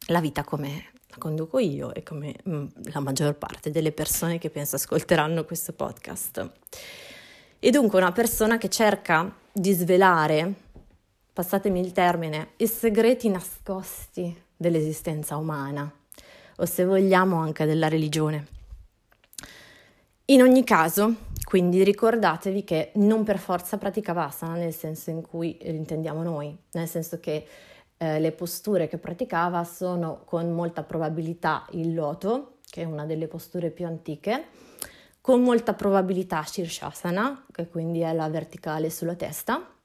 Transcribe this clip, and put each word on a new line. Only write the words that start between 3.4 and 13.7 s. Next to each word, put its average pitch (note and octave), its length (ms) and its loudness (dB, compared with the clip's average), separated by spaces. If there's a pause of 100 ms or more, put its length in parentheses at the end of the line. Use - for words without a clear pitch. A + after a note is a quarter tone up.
delle D#3 200 0
persone E3 460 -2
che E3 120 -6
penso C#3+ 260 -6
ascolteranno D#3 720 2
questo - 260 -8
podcast. - 800 -8 (1080)
E A#3+ 100 4
dunque A#3 300 6
una F#3 120 4
persona A3+ 460 2
che G3+ 120 -2
cerca G3 640 2 (180)
di F#3+ 200 2
svelare, F3 1000 4 (640)
passatemi F#3+ 460 0
il F3+ 140 -2
termine, E3 640 0
i A3 100 2
segreti A3+ 600 4
nascosti F#3 1120 -6 (160)